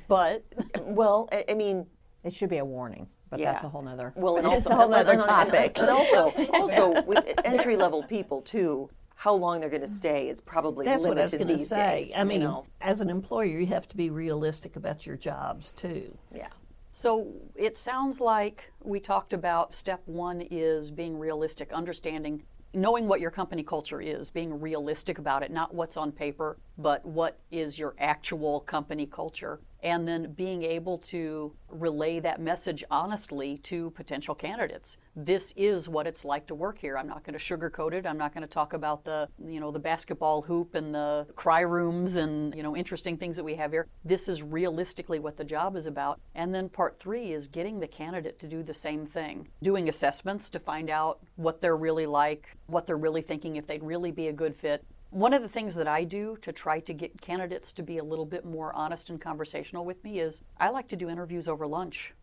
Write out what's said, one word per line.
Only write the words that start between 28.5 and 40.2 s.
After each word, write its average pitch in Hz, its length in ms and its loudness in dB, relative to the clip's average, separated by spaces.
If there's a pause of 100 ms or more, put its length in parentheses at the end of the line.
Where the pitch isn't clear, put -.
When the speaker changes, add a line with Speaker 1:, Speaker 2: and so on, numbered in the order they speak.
Speaker 1:
company 151 460 -4
culture, 156 540 -10 (220)
and 170 260 0
then 165 240 -4
being 180 300 -4
able 165 360 -2
to 156 560 -6 (160)
relay 160 480 0
that 160 220 -2
message 165 500 -4
honestly 147 680 -2
to 165 320 -6
potential 151 440 -8
candidates. - 600 -6 (180)
This 180 420 -2
is 196 320 2
what 156 180 -2
it's - 180 -8
like 143 240 -4
to 165 60 -6
work 185 240 -4
here. 135 200 -4
I'm 135 80 -4
not 147 180 -10
gonna 151 140 -10
sugarcoat 165 560 -2
it. 185 120 -2
I'm 156 120 -4
not 147 160 -2
gonna 160 120 -8
talk 151 260 -2
about 151 320 -4
the, 151 240 -2 (180)
you 160 140 -8
know, 151 100 -4
the 151 80 -6
basketball 156 640 0